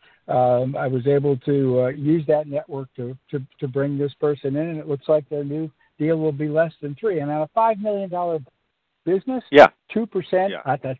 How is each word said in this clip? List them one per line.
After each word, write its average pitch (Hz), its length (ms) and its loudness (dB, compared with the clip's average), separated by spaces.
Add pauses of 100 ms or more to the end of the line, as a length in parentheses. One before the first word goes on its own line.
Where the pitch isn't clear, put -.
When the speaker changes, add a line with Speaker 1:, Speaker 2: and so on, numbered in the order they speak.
(260)
Speaker 1:
um, 127 480 2
I 143 120 -4
was 127 200 -2
able 143 320 2
to, 131 440 2
uh, 127 60 2
use 147 400 0
that 151 180 -2
network 143 500 -8
to, 127 200 -10 (140)
to, 139 120 -6 (180)
to 147 80 -6
bring 139 300 -2
this 143 160 -4
person 143 420 -4
in, 160 120 -4
and 160 100 -8
it 151 100 -12
looks 143 180 -6
like 151 220 2
their 147 160 -6
new 151 260 -6 (280)
deal 160 180 0
will 156 160 0
be 147 160 -4
less 160 320 0
than 147 180 -8
three. 190 220 -2
And 143 100 -4
on 151 120 -2
a 151 60 -4
five 226 300 2
million 202 300 -4
dollar 175 300 -4 (640)
business, 196 460 -2
Speaker 2:
Yeah. 139 160 12 (260)
Speaker 1:
two 226 140 -2
percent 185 440 -2
Speaker 2:
Yeah. 175 140 -10
Speaker 1:
at 135 180 -4
the 131 180 -8